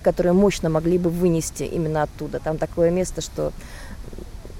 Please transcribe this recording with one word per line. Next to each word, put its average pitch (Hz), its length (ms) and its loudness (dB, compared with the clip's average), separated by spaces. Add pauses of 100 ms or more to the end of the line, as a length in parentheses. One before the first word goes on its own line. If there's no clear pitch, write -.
которые 175 300 4
мощно 185 360 4
могли 160 300 2
бы 175 100 2
вынести 165 540 0
именно 156 400 -2
оттуда. 151 360 -6
Там 156 180 -2
такое 170 340 2
место, 180 300 -2
что, - 300 -4 (1080)